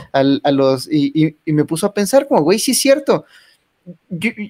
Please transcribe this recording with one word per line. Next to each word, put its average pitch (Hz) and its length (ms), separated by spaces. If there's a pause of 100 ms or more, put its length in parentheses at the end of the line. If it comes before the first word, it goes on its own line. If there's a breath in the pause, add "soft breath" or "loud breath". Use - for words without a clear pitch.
(120)
al, 139 320
a 143 80
los, 135 340
y, 143 260
y, 156 320
y 156 80
me 151 120
puso 165 220
a 202 80
pensar 269 340
como, 208 140
güey, 190 180
sí - 100
es 233 100
cierto. 269 440 (840 soft breath)
Yo, 190 200 (200)